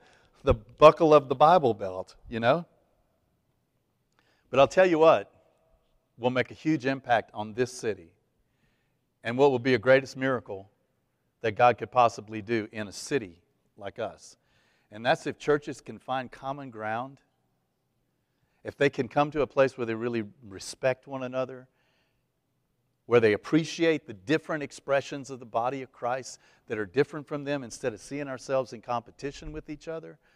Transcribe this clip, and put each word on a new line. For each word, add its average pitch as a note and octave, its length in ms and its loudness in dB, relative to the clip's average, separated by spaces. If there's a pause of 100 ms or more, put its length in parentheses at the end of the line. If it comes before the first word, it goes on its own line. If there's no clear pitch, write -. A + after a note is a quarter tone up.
(420)
the C3 120 4
buckle D3+ 600 6
of C3+ 140 6
the C3+ 80 -2
Bible D3+ 380 6
Belt, F#2 420 -10 (120)
you A2+ 120 -6
know. D3 260 2 (1800)
But B2+ 80 0
I'll C3+ 80 8
tell F#3 180 4
you E3+ 140 4
what, D3+ 320 6 (880)
will A#2+ 120 0
make B2+ 200 -2
a A2+ 40 -18
huge D3+ 320 -4
impact B2+ 460 -2
on G#2+ 220 -10
this A#2+ 180 -2
city F2+ 380 -8 (1120)
and A#2+ 160 -4
what C#3 140 6
will B2 80 0
be B2+ 140 2
a A#2 40 4
greatest C3 380 2
miracle A2+ 520 -6 (720)
that A2+ 120 -2
God A#2+ 260 4
could A2 140 -10
possibly A2 500 0
do A2 300 -4
in G#2+ 160 -10
a F2+ 40 -18
city F#2+ 480 -8 (360)
like G2+ 240 -12
us. F2 360 -12 (580)
And A2+ 100 -12
that's D#3+ 220 -2
if C3+ 120 -8
churches - 420 -2
can A2 180 -18
find B2+ 320 -8
common C#3 400 -12
ground, A2+ 480 -8 (1400)
if - 140 -12
they C#3+ 120 4
can B2+ 200 -6
come D3 240 0
to D3+ 80 -2
a B2+ 60 0
place C3+ 300 2
where B2 100 -6
they A2+ 80 -4
really A#2 280 -4 (260)
respect B2+ 600 -6
one C3+ 160 -10
another, B2+ 420 -8 (1400)
where A#2 120 6
they A2 140 6
appreciate D#3+ 760 -2
the A#2 80 -14
different D3 480 -4
expressions C3+ 680 -6
of B2+ 100 -14
the B2+ 60 -20
body B2 360 -4
of A#2+ 80 -16
Christ B2 480 -8 (300)
that A2+ 100 -6
are G#2 80 -4
different C#3+ 400 -4
from D3 160 -10
them C#3 220 -6
instead A#2 280 -8
of G2+ 80 -12
seeing C#3+ 280 -12
ourselves C3 440 -4
in A2+ 80 -16
competition C3 720 -10
with D3+ 180 -16
each D3+ 200 -16
other, E3 280 -14 (200)